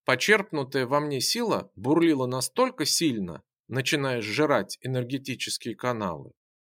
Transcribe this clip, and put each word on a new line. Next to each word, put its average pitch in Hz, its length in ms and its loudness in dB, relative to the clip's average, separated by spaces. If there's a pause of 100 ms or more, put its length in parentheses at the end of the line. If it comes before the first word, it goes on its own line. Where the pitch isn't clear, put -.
Почерпнутая 139 800 2
во 143 140 2
мне 143 220 -2
сила 196 540 -2
бурлила 139 520 4
настолько 156 580 0
сильно, 107 560 -2 (260)
начиная 131 540 -2
сжирать 107 600 0
энергетические 127 920 -6
каналы, 98 560 -6 (400)